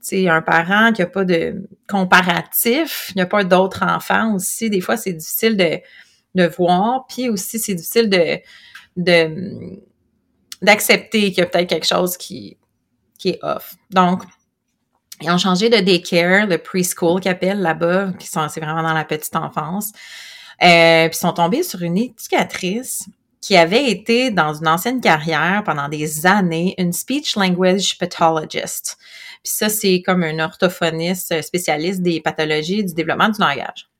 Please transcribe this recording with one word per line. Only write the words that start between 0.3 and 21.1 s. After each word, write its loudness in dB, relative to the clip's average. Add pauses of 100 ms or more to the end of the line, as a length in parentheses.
parent 4
qui -2
a 2
pas -2
de -2 (220)
comparatif, 0
il -16
n'y 2
a 2
pas 0
d'autres 2
enfants 0
aussi, -4
des 0
fois, -2
c'est -6
difficile -2
de, 0 (540)
de 4
voir, 0
puis -4
aussi, -6
c'est -4
difficile 0
de, 2 (600)
de, 0 (800)
d'accepter 2
qu'il -2
y 2
a 2
peut-être 0
quelque -2
chose -2
qui, -16 (600)
qui -2
est -6
off. -8 (160)
Donc, 4 (1000)
ils -2
ont 2
changé 2
de 6
daycare, 2
le 0
preschool -2
qu'ils -2
appellent -2
là-bas, 0
qui -18
sont, -4
c'est -12
vraiment -4
dans 0
la -2
petite -6
enfance. -6 (720)
Euh, 8
puis -6